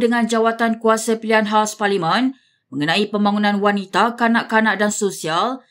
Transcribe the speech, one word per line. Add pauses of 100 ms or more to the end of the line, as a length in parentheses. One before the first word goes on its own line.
dengan
jawatan
kuasa
pilihan
khas
parlimen (360)
mengenai
pembangunan
wanita,
kanak-kanak
dan
sosial (100)